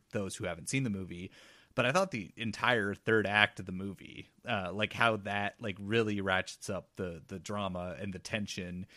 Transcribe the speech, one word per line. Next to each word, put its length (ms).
those 240
who 100
haven't 240
seen 120
the 60
movie, 420
but 100
I 80
thought 180
the 280
entire 560
third 320
act 340
of 60
the 60
movie, 580
uh, 240
like, 220
how 240
that, 420
like, 180
really 440
ratchets 480
up 260
the, 320
the 100
drama 640
and 140
the 40
tension 680